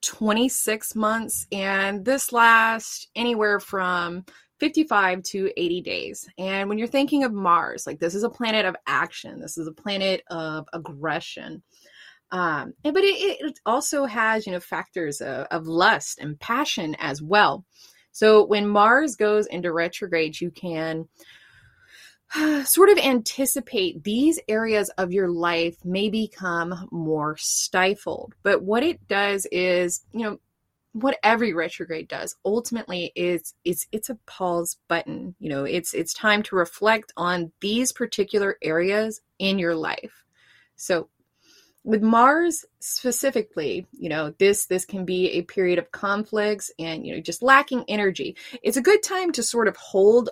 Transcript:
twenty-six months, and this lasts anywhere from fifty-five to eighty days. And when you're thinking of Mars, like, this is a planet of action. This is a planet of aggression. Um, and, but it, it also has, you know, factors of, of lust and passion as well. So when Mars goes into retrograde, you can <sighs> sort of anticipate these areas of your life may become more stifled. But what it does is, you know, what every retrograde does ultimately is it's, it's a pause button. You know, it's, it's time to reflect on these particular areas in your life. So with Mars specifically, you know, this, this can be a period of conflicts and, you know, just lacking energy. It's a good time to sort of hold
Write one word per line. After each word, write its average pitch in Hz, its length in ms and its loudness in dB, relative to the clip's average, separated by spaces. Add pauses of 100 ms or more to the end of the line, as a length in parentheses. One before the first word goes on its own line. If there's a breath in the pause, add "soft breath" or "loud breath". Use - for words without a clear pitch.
twenty-six 220 920 0
months, 220 560 -2
and 196 540 -2
this 269 280 0
lasts 226 840 4
anywhere 214 420 0
from 180 640 -4 (340 soft breath)
fifty-five 202 640 2
to 196 320 -4
eighty 175 240 -2
days. - 480 -10 (100)
And 196 300 -4
when 208 100 -2
you're 226 80 -4
thinking 277 380 2
of 240 80 -2
Mars, 180 520 0
like, 143 140 -10
this 170 160 -2
is 202 80 -4
a 233 80 0
planet 220 340 0
of 180 120 -2 (100)
action. - 540 -4
This - 180 -14
is 160 80 -6
a 160 60 -10
planet 190 560 -2
of 156 440 -8
aggression. 160 920 -8 (680 soft breath)
Um, 165 420 -2 (100)
and, 294 100 0
but 381 80 4
it, 392 380 0
it 285 260 -8
also 277 380 0
has, 220 420 0
you 190 60 -8
know, 180 80 -4
factors 165 600 -6
of, 131 300 -8
of 160 160 -4
lust 170 540 2
and 147 180 -10
passion 226 640 -4
as 143 200 -6
well. 175 440 2 (480 soft breath)
So 214 320 8
when 208 240 2
Mars 226 480 4
goes 214 320 2
into 175 240 -4
retrograde, 170 680 -2
you 175 120 -6
can 160 560 -6 (1200 soft breath)
<sighs> 302 320 2
sort 381 260 8
of 370 80 8
anticipate 247 1040 -2
these 262 420 2
areas 214 440 0
of 180 220 -4
your 190 160 2
life 170 560 -2
may 190 240 0
become 180 840 -4
more 156 440 -2
stifled. - 1080 -2
But 196 180 4
what 220 220 2
it - 240 -4
does 202 420 0
is, 180 520 0 (100)
you 220 80 -6
know, 214 180 -4 (540)
what 262 320 -2
every 220 280 4
retrograde 160 540 -6
does - 380 -8
ultimately 208 720 -4
is 175 380 -2 (100)
it's, 175 260 -4
it's 214 180 -6
a 226 180 -8
pause 175 500 -4 (100)
button. 170 540 -6
You - 80 -8
know, 139 160 -4
it's, 170 300 -4
it's - 200 -4
time 208 300 0
to - 100 -8
reflect 208 600 0
on 175 340 -2 (100)
these 226 300 0
particular 202 720 -2
areas 196 580 0 (200)
in 196 180 2
your 170 160 0
life. - 500 -6 (520 soft breath)
So 170 320 -2 (720 soft breath)
with 214 200 2
Mars 269 640 4 (140)
specifically, 214 1120 -2
you 170 180 -8
know, 151 280 -4
this, 202 280 4
this 185 180 -2
can 185 220 -8
be 185 240 0
a 170 120 -2
period 180 360 0
of 170 120 -4
conflicts 208 880 -2
and, 165 280 -8
you - 80 -8
know, 160 80 -8
just 170 200 -8
lacking 269 460 6
energy. 196 480 -2 (260 loud breath)
It's 220 140 0
a 262 60 0
good 415 200 6
time 370 300 -2
to 240 100 -4
sort 226 240 0
of 185 120 -2
hold 214 540 6